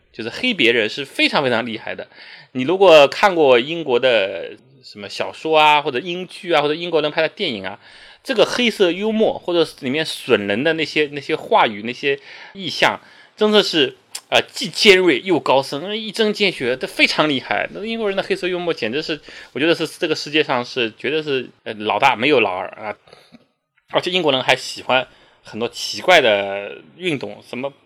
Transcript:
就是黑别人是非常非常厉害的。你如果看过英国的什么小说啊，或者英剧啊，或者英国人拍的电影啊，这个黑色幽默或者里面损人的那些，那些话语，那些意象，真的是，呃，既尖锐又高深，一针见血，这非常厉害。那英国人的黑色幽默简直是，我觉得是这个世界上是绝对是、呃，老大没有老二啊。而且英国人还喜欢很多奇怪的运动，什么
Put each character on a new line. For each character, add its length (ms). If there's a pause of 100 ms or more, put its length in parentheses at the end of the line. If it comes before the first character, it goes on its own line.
(120)
就 100
是 80
黑 240
别 160
人 180
是 160
非 240
常 140
非 80
常 160
厉 100
害 160
的。 140 (460)
你 100
如 160
果 300
看 260
过 240
英 240
国 160
的 580 (280)
什 160
么 80
小 240
说 260
啊， 240
或 80
者 80
英 300
剧 240
啊， 100
或 60
者 60
英 140
国 140
人 80
拍 100
的 80
电 220
影 160
啊， 140 (420)
这 100
个 140
黑 240
色 220
幽 180
默 260
或 160
者 160 (120)
里 100
面 160
损 400
人 160
的 120
那 100
些， 260
那 100
些 140
话 320
语， 160
那 100
些 240 (360)
意 180
象， 260 (400)
真 140
的 100
是， 360 (320)
呃， 120 (120)
既 160
尖 300
锐 260
又 160
高 200
深， 400
一 120
针 200
见 200
血， 240
这 100
非 220
常 200
厉 120
害。 320
那 120
英 140
国 80
人 100
的 60
黑 140
色 100
幽 100
默 160
简 200
直 100
是， 180 (320)
我 60
觉 80
得 80
是 100
这 220
个 80
世 160
界 140
上 200
是 320
绝 140
对 100
是、 300 (140)
呃， 100
老 240
大 160
没 140
有 100
老 160
二 140
啊。 260 (960)
而 80
且 80
英 140
国 80
人 100
还 140
喜 300
欢 200 (380)
很 160
多 100
奇 320
怪 200
的 560 (200)
运 220
动， 260
什 140
么 140 (140)